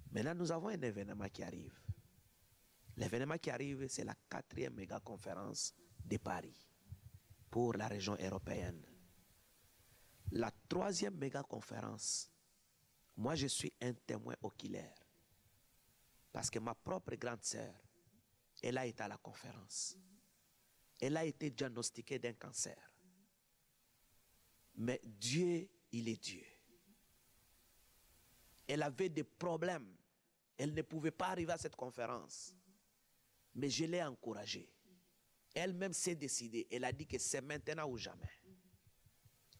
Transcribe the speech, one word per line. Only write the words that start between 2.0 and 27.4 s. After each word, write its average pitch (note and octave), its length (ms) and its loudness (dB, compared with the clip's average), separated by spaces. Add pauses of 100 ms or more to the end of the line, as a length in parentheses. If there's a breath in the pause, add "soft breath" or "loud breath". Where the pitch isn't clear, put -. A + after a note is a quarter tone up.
L'événement B2+ 420 2
qui D#3 120 0
arrive, C3+ 380 -2
c'est - 160 -2
la G#2+ 100 -2 (140)
quatrième - 460 -2
méga G#2 260 -4
conférence G2 720 -4 (300)
de G#2 120 0
Paris - 520 -4 (800)
pour A#2 260 6
la G#2 140 2
région G2+ 320 2
européenne. F#2 640 0 (1500 soft breath)
La A2 180 4 (180)
troisième F#3+ 480 4
méga C#3 260 0
conférence, - 880 -2 (840)
moi, B2 200 2
je C3+ 100 2
suis - 340 0
un B2 120 2
témoin A#2 500 -4
oculaire. - 540 -4 (1400)
Parce A2+ 180 0
que - 80 0
ma A2+ 160 0
propre - 420 -2
grande A#2+ 260 -4
sœur, A2 320 -2 (880)
elle B2 160 2
a C3 80 2
été A2+ 160 -4
à G#2 60 -2
la G2+ 100 -6
conférence. - 800 -8 (1080)
Elle C#3 140 4
a D#3+ 80 4
été D3+ 240 0
diagnostiquée B2 680 -2
d'un A#2 160 -2
cancer. - 420 -4 (2000)
Mais A#2+ 280 2
Dieu, D#3+ 640 4 (260)
il A#2 180 0
est G#2+ 120 -2
Dieu. F#2+ 220 -8 (2250)